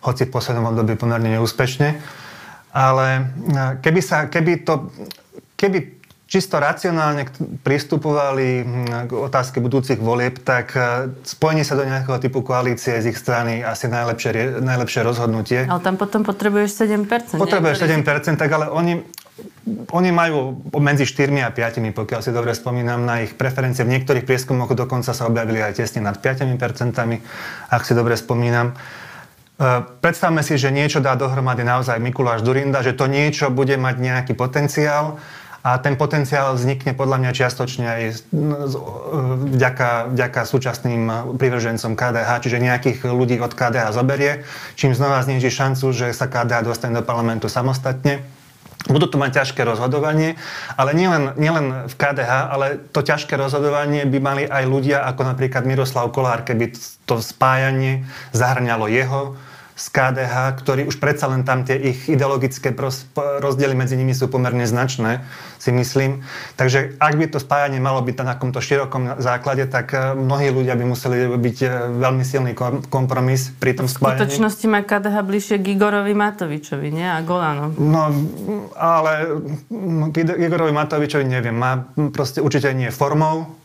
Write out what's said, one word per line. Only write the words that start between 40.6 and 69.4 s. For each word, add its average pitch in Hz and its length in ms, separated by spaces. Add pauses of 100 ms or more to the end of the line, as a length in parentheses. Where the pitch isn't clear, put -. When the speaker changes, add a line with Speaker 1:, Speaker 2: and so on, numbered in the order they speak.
Speaker 1:
privržencom 117 560
K - 60 (100)
D 113 80
H, 113 100 (140)
čiže 120 180
nejakých 123 360 (100)
ľudí 123 320
od 120 160
K 120 160
D 127 80
H 110 160
zoberie, 139 500 (300)
čím 135 160
znova 135 320
zníži 131 240
šancu, 131 420
že 120 220
sa 127 160
K 120 160
D 120 80
H 117 100
dostane 117 320
do 117 80
parlamentu 117 460
samostatne. 131 760 (640)
Budú 156 240
to 143 80
mať 139 240
ťažké 131 240
rozhodovanie, 147 720 (400)
ale 139 160
nielen, 160 400
nielen 139 560
v - 80
K 143 160
D 131 80
H, 131 320
ale 139 240 (160)
to 147 80
ťažké 151 320
rozhodovanie 143 720
by 135 160
mali 139 240
aj 139 160
ľudia 135 480
ako 131 160
napríklad 131 400
Miroslav 131 480
Kolár, 123 320
keby 117 240 (320)
to 120 160
spájanie 131 880 (240)
zahrňalo 120 560
jeho 135 480 (420)
z - 160
K 131 160
D 131 160
H, 127 320
ktorí 139 320
už 131 80
predsa 147 320
len 131 160
tam 131 160
tie 131 160
ich 135 320
ideologické 135 640
pros-, 131 400
po-, 143 320
rozdiely 135 320
medzi 131 160
nimi 131 240
sú 131 80
pomerne 123 400
značné, 120 560 (400)
si - 80
myslím. 131 560 (320)
Takže 135 400
ak 151 160
by 156 160
to 156 80
spájanie 139 400
malo 131 240
byť 123 240
na 127 80
takomto 127 320
širokom 131 560
základe, 127 480